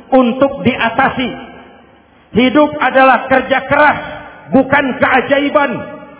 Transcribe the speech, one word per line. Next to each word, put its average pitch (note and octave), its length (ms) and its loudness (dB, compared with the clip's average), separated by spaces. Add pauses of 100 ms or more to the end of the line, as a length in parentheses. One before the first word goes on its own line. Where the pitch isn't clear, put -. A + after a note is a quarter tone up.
(140)
untuk C4 480 0
diatasi. B3 680 -2 (1000)
Hidup D4 480 2
adalah C4 480 2
kerja C4 400 0
keras, C#4+ 340 2 (540)
bukan C4+ 300 2 (180)
keajaiban. C#4 680 0 (480)